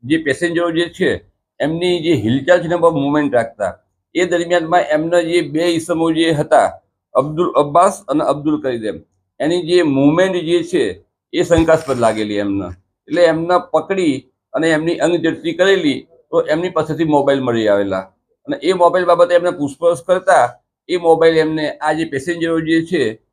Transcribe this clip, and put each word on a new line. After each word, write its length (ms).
જે 140
પેસેન્જરો 540
જે 180
છે, 360
એમની 420
જે 120
હિલચાલ 480
છે, 40
એના 120
પર 120
મુવમેન્ટ 440
રાખતા. 460
એ 100
દરમિયાનમાં 560
એમના 400
જે 200
બે 240
ઈસમો 460
જે 200
હતા, 500
અબ્દુલ 420
અબ્બાસ 520
અને 160
અબ્દુલ 380
કરીમ, 400
એની 220
જે 220
મુવમેન્ટ 520
જે 280
છે, 400
એ 100
શંકાસ્પદ 560
લાગેલી 360
એમને. 300
એટલે 160
એમને 360
પકડી 560
અને 160
એમની 260
અંગઝડતી 580
કરેલી, 540
તો 100
એમની 280
પાસેથી 340
મોબાઈલ 380
મળી 260
આવેલા 320
અને 120
એ 160
મોબાઈલ 320
બાબતે 300
એમને 160
પૂછપરછ 540
કરતા 540
એ 80
મોબાઈલ 400
એમને 340
આ 220
જે 120
પેસેન્જરો 540
જે 260
છે 340